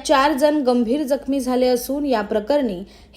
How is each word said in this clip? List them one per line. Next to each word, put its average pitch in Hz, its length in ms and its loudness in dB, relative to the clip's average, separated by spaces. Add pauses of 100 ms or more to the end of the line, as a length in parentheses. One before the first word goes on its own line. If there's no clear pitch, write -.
चार 294 260 4
जण 302 300 2
गंभीर 247 400 0
जखमी 269 380 -2
झाले 254 260 0
असून 262 400 -2
या 233 160 0
प्रकरणी 214 600 -2 (340)